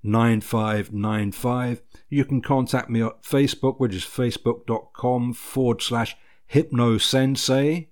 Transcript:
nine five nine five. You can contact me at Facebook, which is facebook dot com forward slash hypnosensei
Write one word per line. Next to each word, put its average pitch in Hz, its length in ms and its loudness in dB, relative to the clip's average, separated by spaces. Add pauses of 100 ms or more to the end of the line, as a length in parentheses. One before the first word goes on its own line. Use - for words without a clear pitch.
nine 113 380 4
five 107 500 -2
nine 104 400 -2
five. 123 500 -4 (280)
You 143 160 0
can 131 160 0
contact 131 480 0
me 117 120 2
at 113 200 -4
Facebook, 135 580 0
which 113 160 0
is 87 80 -6
facebook - 640 -2
dot 110 260 -4
com 123 400 -2
forward 120 500 -2
slash 117 360 -4 (340)
hypnosensei 135 1400 2